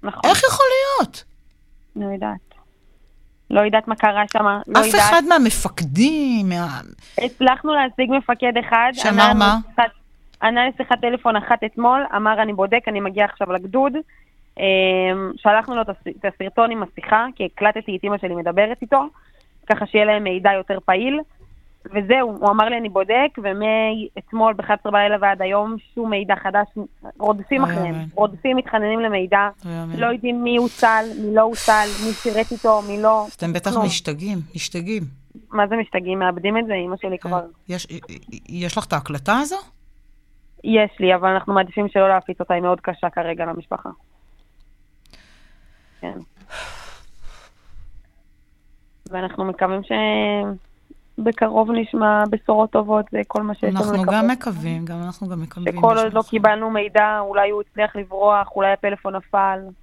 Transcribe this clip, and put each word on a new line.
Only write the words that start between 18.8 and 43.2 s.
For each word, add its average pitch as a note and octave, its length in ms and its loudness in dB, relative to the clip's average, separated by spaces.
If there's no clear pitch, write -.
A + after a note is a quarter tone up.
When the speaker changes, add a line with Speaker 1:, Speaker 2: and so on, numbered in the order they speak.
Speaker 1:
איתו, C4+ 240 2
ככה G#3 200 0
שיהיה G#3 180 2
להם G#3 200 2
מידע F#3+ 280 2
יותר F#3+ 320 -2
פעיל. B3 360 0
וזהו, G#3 540 0
הוא G3+ 100 4
אמר G#3+ 180 4
לי, A#3+ 100 -2
"אני A3+ 100 -6
בודק", G#3 400 2
ומאתמול A3 1120 -2
באחת G#3 280 -2
עשרה G#3 120 -6
בלילה G#3 280 4
ועד G3 220 0
היום, G#3 340 -2
שום A3+ 160 -4
מידע G3+ 260 0
חדש, G#3 300 0
רודפים G#3+ 460 0
Speaker 2:
אוי, F3 80 -2
Speaker 1:
אחריהם, E3+ 220 -2
Speaker 2:
אמן. D#3+ 100 -6
Speaker 1:
רודפים, G#3+ 420 0
מתחננים A3+ 440 0
למידע, G3+ 480 0
Speaker 2:
אוי, F3 80 -8
אמן. E3 140 -8
Speaker 1:
לא A#3 100 0
יודעים A#3+ 380 -2
מי A#3+ 120 0
הוצל, A3+ 480 2
מי G#3 100 -2
לא A3 80 8
הוצל, A3 420 2
מי A3 60 -2
שירת A3 400 -2
איתו, G#3+ 360 2
מי G#3 140 -4
לא. G#3+ 240 4
Speaker 2:
אתם E3+ 160 -4
בטח F3 200 -4
Speaker 1:
כלום. A3+ 140 2
Speaker 2:
משתגעים, F3 520 -6
משתגעים. F3+ 480 -6
Speaker 1:
מה G#3 180 2
זה A3 80 -2
משתגעים? F#3+ 420 -4
מאבדים F#3 400 0
את A#3 80 -2
זה, A3 80 -4
אמא F3+ 220 -6
שלי F#3 220 -6
Speaker 2:
כן. - 100 -10
Speaker 1:
כבר. F3+ 140 -2
Speaker 2:
יש, F3+ 180 -8
יש F3 300 -6
לך - 80 -6
את - 60 -6
ההקלטה D3 460 -2
הזו? D4 180 -4
Speaker 1:
יש G#3+ 260 2
לי, F#3 140 4
אבל F3+ 140 2
אנחנו F#3+ 260 0
מעדיפים G3 340 0
שלא G3 200 4
להפיץ F#3 320 0
אותה, F3+ 140 -2
היא F3 80 -2
מאוד F3+ 180 0
קשה F3 300 -6
כרגע E3 340 -6